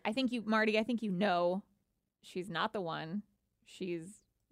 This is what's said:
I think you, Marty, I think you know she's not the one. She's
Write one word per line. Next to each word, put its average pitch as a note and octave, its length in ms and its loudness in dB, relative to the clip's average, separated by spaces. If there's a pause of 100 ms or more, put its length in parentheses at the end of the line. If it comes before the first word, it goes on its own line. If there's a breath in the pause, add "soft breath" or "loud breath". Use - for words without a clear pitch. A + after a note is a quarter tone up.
I G#3+ 80 0
think B3 200 0
you, A#3+ 100 -2
Marty, A3 380 4
I A3 40 4
think A#3 200 -2
you G#3 80 0
know F3+ 500 2 (640)
she's E3+ 260 -8
not E3 240 -2
the G#3 80 -2
one. D#3+ 400 -4 (440)
She's F3 560 -8 (300)